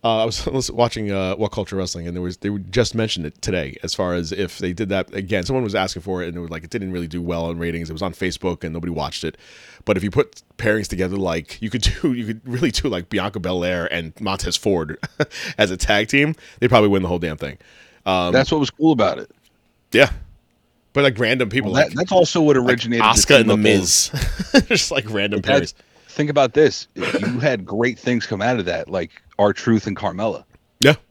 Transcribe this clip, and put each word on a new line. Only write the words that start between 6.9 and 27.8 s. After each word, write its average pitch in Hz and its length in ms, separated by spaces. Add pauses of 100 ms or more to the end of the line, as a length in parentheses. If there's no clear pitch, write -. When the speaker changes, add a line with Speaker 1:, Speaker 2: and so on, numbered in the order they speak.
Speaker 1:
really 87 140
do 87 160
well 85 280
in 85 80
ratings. 85 300
It 80 40
was 80 100
on 92 100
Facebook, 90 520
and 80 100
nobody 85 180
watched 76 320
it. 80 140 (460)
But 101 120
if 90 60
you 101 80
put - 320 (160)
pairings 107 300
together, 92 280
like, 85 460
you 110 80
could 117 120
<laughs> - 200
do, 147 100
you 120 140
could 113 200
really 123 260
do, - 160
like, 90 200
Bianca 101 300
Belair 90 540
and 82 280
Montez 95 360
Ford 82 420 (300)
<laughs> - 300
as 104 120
a 92 60
tag 107 320
team, 147 260 (240)
they 123 100
probably 110 200
win 98 140
the 87 60
whole 87 120
damn 80 160
thing. 69 220 (460)
Um, 92 280
Speaker 2:
That's 131 180
what 160 80
was 143 120
cool 156 220
about 95 260
it. 52 120 (600)
Speaker 1:
Yeah. 135 180 (800)
But, 143 120
like, 123 140
random 120 300
people, 107 240
Speaker 2:
Well, 139 100
that, - 80
Speaker 1:
like, 110 60
Speaker 2:
that's 180 160
also 175 280
what 147 160
Speaker 1:
like 123 100
Speaker 2:
originated 120 380
the 110 40
Speaker 1:
Asuka 131 320
and 113 100
The 104 40
Speaker 2:
Team 107 40
Up - 20
Speaker 1:
Miz. 104 500
<laughs> - 580
Just, - 220
like, 135 200
random 104 300
Speaker 2:
But - 60
that's, 131 260
Speaker 1:
pairings. - 360
Speaker 2:
think 147 220
about 139 240
this. 147 400
You - 440
had 120 280
great 113 320